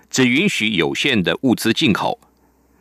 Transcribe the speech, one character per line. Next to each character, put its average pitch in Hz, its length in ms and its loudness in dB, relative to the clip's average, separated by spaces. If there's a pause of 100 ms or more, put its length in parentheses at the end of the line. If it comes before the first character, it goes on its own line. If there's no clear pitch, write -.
(100)
只 131 160 2
允 139 200 0
许 110 220 -2
有 80 260 -2
限 127 280 0
的 82 200 0
物 123 120 2
资 113 180 0
进 139 180 0
口。 - 300 -2 (600)